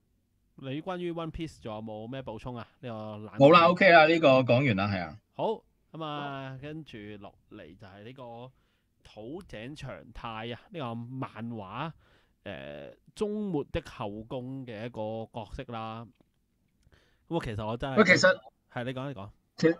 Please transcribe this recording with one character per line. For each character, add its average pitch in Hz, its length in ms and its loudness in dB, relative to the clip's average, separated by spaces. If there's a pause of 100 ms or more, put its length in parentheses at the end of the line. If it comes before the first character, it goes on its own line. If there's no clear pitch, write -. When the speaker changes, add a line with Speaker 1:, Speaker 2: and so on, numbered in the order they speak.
(560)
Speaker 1:
你 139 260 -10
關 180 160 -8
於 175 140 -6
One 165 200 -8
Piece 160 300 -12
仲 110 140 -10
有 107 60 -10
冇 110 300 -12
咩 135 100 -10
補 113 180 -12
充 123 160 -12
啊？ 113 120 -12 (120)
呢 127 100 -12
個 107 280 -10
冷 107 200 -14
Speaker 2:
冇 139 140 10
啦， 170 160 10
OK 180 240 6
啦， 160 160 10
呢 165 120 6
個 156 80 6 (140)
講 127 240 4
完 120 100 4
啦， 98 120 0
係 98 160 -2
啊。 78 140 -12 (180)
Speaker 1:
好， 196 260 -4 (300)
咁 160 120 -12
啊， 139 580 -10
跟 151 220 -12
住 123 140 -16 (220)
落 98 140 -18 (180)
嚟 92 260 -18
就 107 100 -20
係 98 160 -20
呢 123 100 -18
個 123 380 -18 (520)
土 135 400 -14
井 127 320 -14
長 131 160 -14 (220)
太 - 140 -12 (240)
啊， 117 80 -10 (120)
呢 180 80 -12
個 120 160 -8
漫 117 560 -10
畫， 113 400 -10 (520)
誒， 71 500 -12 (220)
終 208 360 -6
末 143 200 -2
的 165 140 -4
後 - 220 -10
宮 123 580 -10
嘅 113 220 -10
一 - 20 -8
個 113 420 -8
角 107 220 -10
色 139 180 -10
啦。 113 340 -10 (1200)
咁 165 100 -4
啊， 160 80 -2
其 113 100 -6
實 107 100 -6
我 110 120 -4
真 135 140 -6
係 131 60 2
Speaker 2:
喂， 214 60 8
其 180 100 6
實 185 260 4 (340)
Speaker 1:
係， 123 120 -8
你 127 80 -6
講， 131 140 -8
你 143 60 -10
講。 101 160 -14 (280)
Speaker 2:
其， 165 100 2 (120)